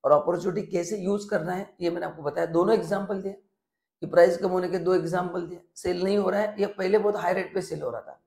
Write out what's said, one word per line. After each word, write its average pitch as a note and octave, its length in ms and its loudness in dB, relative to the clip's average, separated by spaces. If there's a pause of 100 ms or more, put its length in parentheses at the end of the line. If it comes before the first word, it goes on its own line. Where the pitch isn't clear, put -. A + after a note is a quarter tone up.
और C#3 80 4
opportunity F3 560 2
कैसे F3+ 300 -4
यूज़ G3+ 320 -2
करना F3+ 240 -2
है G3 280 -8
ये E3+ 80 0
मैंने E3+ 160 -4
आपको D#3+ 180 -10
बताया। D#3 240 -2
दोनों F3 280 4
example G3 460 -2
दिए G3 120 -8 (680)
कि E3 60 -8
price F3 300 8
कम F#3+ 120 0
होने F3+ 200 0
के F3+ 100 -2
दो F3+ 160 2
example F3 520 -2
दिए, F3 140 -14 (140)
Sale F3+ 280 -4
नहीं G3+ 140 2
हो F#3+ 120 2
रहा G3+ 120 0
है G#3 200 -2
या G3+ 60 2
पहले G3 300 0
बहुत G3+ 180 2
हाई F3 180 0
rate F#3 200 -4
पे F#3 80 0
sale D#3+ 200 -8
हो C#3 80 -4
रहा A2+ 120 -8
था। - 260 -20